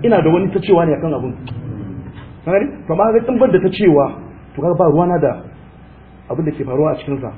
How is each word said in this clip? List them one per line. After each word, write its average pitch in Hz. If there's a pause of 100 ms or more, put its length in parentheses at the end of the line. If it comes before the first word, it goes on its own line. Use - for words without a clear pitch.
Ina 220
da 160
wani 180
ta 196
cewa 170
ne 156
akan 160
abin. 123 (1080)
Ka 160
gani? 202 (200)
To 165
amma 214
ga 226
in 247
ban 214
da 185
ta 185
cewa, 160 (480)
to 143
kaga 170
ba 180
ruwana 175
da 135 (1000)
abin 143
da 151
ke 135
faruwa 143
a 143
cikin 139
sa. 110